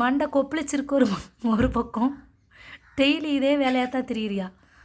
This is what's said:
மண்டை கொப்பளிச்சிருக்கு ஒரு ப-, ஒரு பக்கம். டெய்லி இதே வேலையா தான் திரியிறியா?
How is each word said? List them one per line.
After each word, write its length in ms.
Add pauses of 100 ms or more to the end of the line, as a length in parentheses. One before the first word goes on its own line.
மண்டை 240 (100)
கொப்பளிச்சிருக்கு 640
ஒரு 140
ப-, 180 (240)
ஒரு 140 (100)
பக்கம். 340 (880)
டெய்லி 400
இதே 140 (100)
வேலையா 280
தான் 200
திரியிறியா? 380 (380)